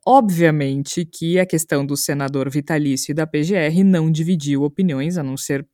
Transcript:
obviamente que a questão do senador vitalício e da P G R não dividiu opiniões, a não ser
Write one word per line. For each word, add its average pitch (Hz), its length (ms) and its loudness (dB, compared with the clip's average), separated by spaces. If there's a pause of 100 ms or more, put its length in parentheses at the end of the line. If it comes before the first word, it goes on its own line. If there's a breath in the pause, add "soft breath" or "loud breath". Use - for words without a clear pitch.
obviamente 165 960 2
que 165 360 -2
a 185 60 2
questão 156 400 -2
do 139 120 -4
senador 139 520 -4
vitalício 147 640 -2
e 143 40 -6
da 156 120 -2
P 151 160 -2
G 185 120 -2
R 165 280 2
não 170 260 4
dividiu 156 540 0
opiniões, 151 540 -2
a 151 60 -4
não 135 120 -6
ser 143 380 -6